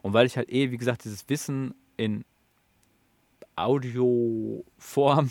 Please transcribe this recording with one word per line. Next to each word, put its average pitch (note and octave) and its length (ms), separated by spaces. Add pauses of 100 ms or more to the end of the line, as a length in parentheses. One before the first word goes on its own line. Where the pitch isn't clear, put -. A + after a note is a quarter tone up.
Und G2 100
weil A2+ 140
ich B2+ 100
halt A#2+ 160
eh, C3 200
wie A#2+ 60
gesagt, A#2+ 280
dieses G#2 240
Wissen C3+ 460 (200)
in A2 300 (1300)
Audioform, B2 1800